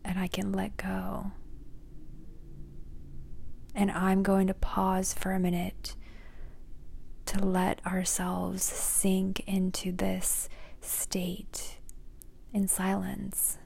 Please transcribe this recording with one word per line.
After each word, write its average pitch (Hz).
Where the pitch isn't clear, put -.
and 180
I 190
can 190
let 196
go. 190
And 202
I'm 190
going 196
to 190
pause 190
for -
a 190
minute 175
to 196
let 185
ourselves 185
sink -
into 185
this 185
state -
in 196
silence 190